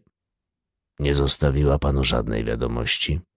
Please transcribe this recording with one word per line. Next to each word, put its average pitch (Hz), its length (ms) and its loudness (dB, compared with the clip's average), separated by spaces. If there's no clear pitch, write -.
Nie 71 160 0
zostawiła 69 640 2
panu 69 240 0
żadnej 57 400 -2
wiadomości, 58 760 -4